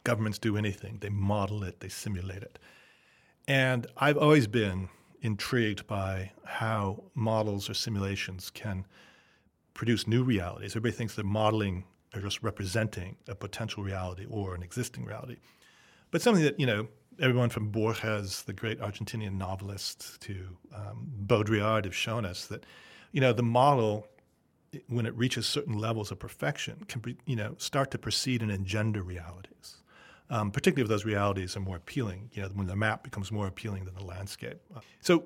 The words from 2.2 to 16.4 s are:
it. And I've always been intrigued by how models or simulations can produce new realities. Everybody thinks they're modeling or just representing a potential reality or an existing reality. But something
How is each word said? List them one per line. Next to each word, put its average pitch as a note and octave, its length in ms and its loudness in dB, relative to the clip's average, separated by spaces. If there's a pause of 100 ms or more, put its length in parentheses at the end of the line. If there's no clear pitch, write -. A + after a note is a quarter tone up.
it. - 160 -18 (880)
And C3 380 4 (100)
I've D3 200 6
always D3+ 280 10
been G2 440 2 (320)
intrigued A2 680 0
by F#2+ 440 -2 (140)
how G#2+ 600 -2 (100)
models A2 520 0
or G#2 60 -6
simulations G2 760 -4
can F#2+ 340 -6 (880)
produce A2+ 340 2
new A#2 160 4
realities. G2+ 500 -2
Everybody A2+ 220 0
thinks A2+ 200 -6
they're G#2 100 -4
modeling G#2 600 2 (280)
or G2 80 -6
just G2 220 -4
representing G2+ 720 -2 (120)
a A#2 60 -8
potential G#2 500 -8
reality F#2 460 -6
or G2 240 -4
an F2 80 -8
existing A#2+ 420 -8
reality. A2 340 -10 (720)
But E3+ 100 0
something G3+ 220 6